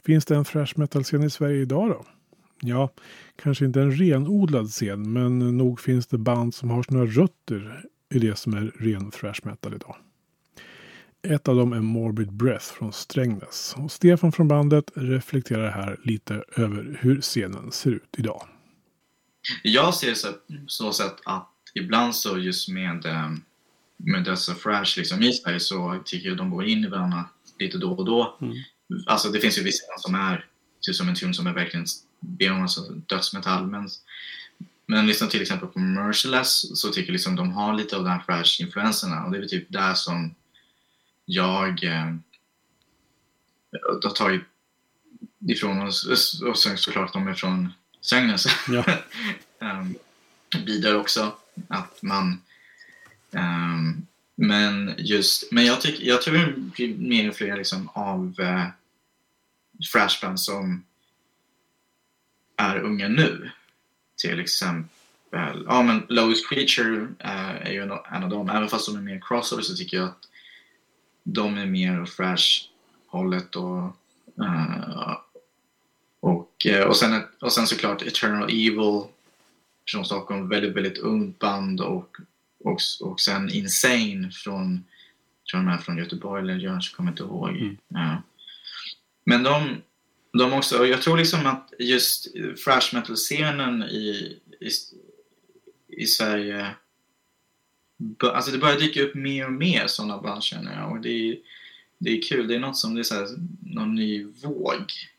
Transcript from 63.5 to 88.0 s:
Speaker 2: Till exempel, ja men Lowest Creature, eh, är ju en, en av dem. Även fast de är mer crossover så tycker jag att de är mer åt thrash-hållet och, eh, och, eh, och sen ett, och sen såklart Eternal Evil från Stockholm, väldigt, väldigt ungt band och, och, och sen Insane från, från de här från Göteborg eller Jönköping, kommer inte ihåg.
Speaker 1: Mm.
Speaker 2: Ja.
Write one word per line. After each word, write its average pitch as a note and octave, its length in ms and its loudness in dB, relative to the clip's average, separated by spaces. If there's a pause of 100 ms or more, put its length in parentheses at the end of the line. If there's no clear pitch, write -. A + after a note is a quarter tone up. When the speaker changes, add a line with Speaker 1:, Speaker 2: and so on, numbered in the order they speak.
Speaker 2:
Till - 220 -4
exempel, - 1300 -6
ja B2 160 6
men A2+ 260 4
Lowest A2+ 400 4
Creature, A#2 580 0 (120)
eh, F#2+ 480 -8
är G2 40 -4
ju G2 100 -4
en, G2 100 -6 (200)
en F#2 120 -4
av F#2 60 -2
dem. G2+ 200 -2
Även G#2+ 200 0
fast G#2+ 180 -2
de G#2 100 -4
är G2+ 40 -8
mer F#2+ 200 -8
crossover A#2+ 420 -2
så F#2 120 -4
tycker F#2 220 -4
jag - 80 0
att - 220 -12 (960)
de G#2 340 -2
är G2+ 80 -4
mer F#2 360 0
åt - 160 -10
thrash-hållet - 1400 -2
och, F2+ 280 -4 (600)
eh, - 720 -4 (1000)
och, - 460 0
eh, G2 220 6
och G2+ 80 6
sen A2+ 180 4
ett, - 160 -2 (120)
och B2 120 0
sen A2+ 140 2
såklart G#2+ 340 0
Eternal G#2+ 480 0
Evil G#2+ 540 4 (880)
från G2 140 -4
Stockholm, G2 440 -4
väldigt, G2+ 260 0
väldigt F#2+ 220 0
ungt G#2+ 420 0
band F#2+ 420 0
och, - 360 -4 (460)
och, - 160 0 (220)
och - 180 -6
sen G2 300 0
Insane G2 800 2
från, F#2 520 -4 (680)
från F#2 140 0
de F2+ 60 4
här E2+ 60 0
från E2+ 200 -4
Göteborg F#2 460 -4
eller F#2 120 -2
Jönköping, F#2 400 -4
kommer - 160 -2
inte - 120 -6
ihåg. F#2+ 260 -4
Speaker 1:
Mm. G2+ 280 -4 (100)
Speaker 2:
Ja. E2 340 -2 (1040)